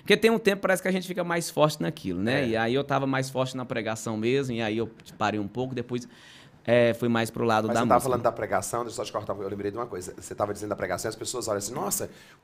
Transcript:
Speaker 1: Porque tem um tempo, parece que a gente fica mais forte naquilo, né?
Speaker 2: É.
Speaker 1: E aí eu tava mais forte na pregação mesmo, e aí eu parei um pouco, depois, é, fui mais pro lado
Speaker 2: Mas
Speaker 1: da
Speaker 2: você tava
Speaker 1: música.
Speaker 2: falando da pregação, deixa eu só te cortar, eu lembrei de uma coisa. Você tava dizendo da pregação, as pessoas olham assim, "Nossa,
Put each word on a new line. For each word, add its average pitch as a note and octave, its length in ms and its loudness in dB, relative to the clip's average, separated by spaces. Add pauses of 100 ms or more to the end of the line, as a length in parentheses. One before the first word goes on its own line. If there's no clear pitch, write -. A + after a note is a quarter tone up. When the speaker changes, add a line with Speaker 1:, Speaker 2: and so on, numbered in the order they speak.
Speaker 1:
Porque G3+ 140 4
tem A3 140 4
um A3+ 80 4
tempo, G3+ 240 2
parece F#3+ 220 2
que - 40 -4
a F#3 40 2
gente F#3 160 -2
fica F3+ 160 -6
mais E3+ 260 -2
forte D3+ 320 4
naquilo, F#2+ 400 -2
né? C3 220 2
Speaker 2:
É. B2 60 0
Speaker 1:
E A2 80 0
aí A#2 180 2
eu C#3+ 80 2
tava C#3 240 0
mais C3+ 200 0
forte C3 300 -2
na B2+ 80 -6
pregação A2 500 -4
mesmo, B2+ 400 0
e A#2 60 -2
aí A2 160 0
eu A2+ 100 0 (300)
parei G#2+ 220 0
um G2+ 80 -2
pouco, B2+ 260 -4
depois, B2 340 -6 (560)
é, A#2 300 6
fui A#2+ 160 0
mais A2+ 220 2
pro A#2+ 120 -4
lado A2 240 4
Speaker 2:
Mas A#2 60 0
Speaker 1:
da A#2 80 2
Speaker 2:
você A#2+ 60 2
tava B2+ 80 6
Speaker 1:
música. B2+ 160 2
Speaker 2:
falando A#2 120 0
da A#2 80 4
pregação, G#2 520 -2
deixa A2+ 80 -8
eu A2 120 -6
só - 0 -
te - 80 -8
cortar, G#2 220 -4
eu G2 160 -6
lembrei G2+ 220 -4
de G#2+ 60 -10
uma B2 100 -4
coisa. F#2 280 -10
Você - 200 -14
tava G#2 180 0
dizendo G#2 160 -8
da G2 60 0
pregação, F#2+ 340 -4
as G#2+ 60 -6
pessoas A2+ 320 -6
olham G#2 100 0
assim, G#2 160 -6
"Nossa, D#3 340 -4 (360)